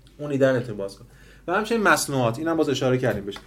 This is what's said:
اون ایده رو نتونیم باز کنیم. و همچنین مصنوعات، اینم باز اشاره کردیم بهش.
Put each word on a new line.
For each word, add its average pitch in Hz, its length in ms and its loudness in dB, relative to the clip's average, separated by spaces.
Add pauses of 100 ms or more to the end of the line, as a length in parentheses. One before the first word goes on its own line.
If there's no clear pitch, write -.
(180)
اون 147 140 -6
ایده 135 180 2
رو 131 60 2
نتونیم 110 220 -4
باز 98 200 -8
کنیم. - 140 -20 (360)
و 170 60 -2
همچنین 220 280 0
مصنوعات، 139 580 2
اینم 165 180 -2
باز 151 120 2
اشاره 131 280 2
کردیم 104 280 -2
بهش. 101 100 -8 (120)